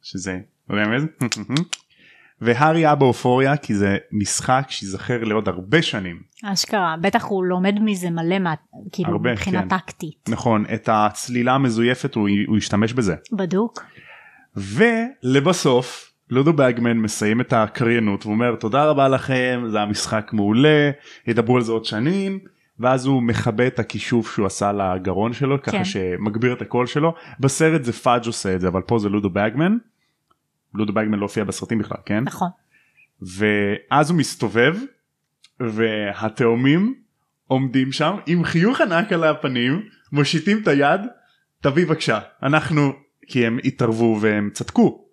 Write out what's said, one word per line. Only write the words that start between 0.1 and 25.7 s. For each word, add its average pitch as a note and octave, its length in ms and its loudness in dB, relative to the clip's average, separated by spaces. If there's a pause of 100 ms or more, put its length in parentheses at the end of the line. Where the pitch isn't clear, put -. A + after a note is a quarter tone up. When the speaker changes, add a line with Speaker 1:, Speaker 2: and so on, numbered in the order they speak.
Speaker 1:
לא G#2 80 -2
יודע G#2 140 0
מה B2 80 0
זה, D#3 80 -2 (140)
<laughs> A#2 180 -6 (1000)
והארי C3+ 380 2
היה D3+ 160 4
באופוריה, C3+ 640 2
כי - 180 -4
זה G2 220 2 (140)
משחק B2+ 580 -2
שיזכר G#2 540 -6
לעוד G#2+ 240 0
הרבה F#2+ 340 0
שנים. F#2 400 -6 (220)
Speaker 2:
אשכרה, F#3+ 580 -2
בטח G3+ 220 0
הוא F#3+ 220 -2
לומד F#3 360 0
מזה F#3+ 280 -2
מלא E3+ 300 -2
מה-, F3 140 -2 (380)
כאילו, F3 200 -4
Speaker 1:
הרבה, E3 200 0
Speaker 2:
מבחינה F#3 300 -2
Speaker 1:
כן. F3+ 60 -4 (100)
Speaker 2:
טקטית. - 520 -12
Speaker 1:
נכון, A2 440 0
את A2 180 -6
הצלילה A#2 600 0
המזויפת B2+ 640 0
הוא, G#2 140 0 (180)
הוא A2 100 2
השתמש G#2 360 0
בזה. G#2+ 220 0 (160)
Speaker 2:
בדוק. G3 520 -2 (720)
Speaker 1:
ולבסוף, C#3 1600 0 (180)
לודו C#3 240 4
בגמן A#2+ 440 2
מסיים A2 440 0
את B2 120 0
הקריינות, A2+ 720 0
והוא G#2+ 100 -2
אומר, A#2 200 2
"תודה A2+ 300 0
רבה C#3+ 220 4
לכם, B2+ 640 0
זה G#2+ 60 0
היה G#2 80 0
משחק G#2 480 -4
מעולה, C#3 580 4 (360)
ידברו A#2 280 2
על B2 80 4
זה A2+ 80 -4
עוד A2 140 -2
שנים", D#3+ 540 -2 (400)
ואז B2+ 260 0
הוא C3+ 180 2
מכבה A#2 440 0
את B2+ 120 -4
הכישוף A2 560 -2
שהוא G#2 100 0
עשה G2+ 260 -2
לגרון F#2+ 640 -2
שלו, C3+ 280 0
ככה A2 100 -6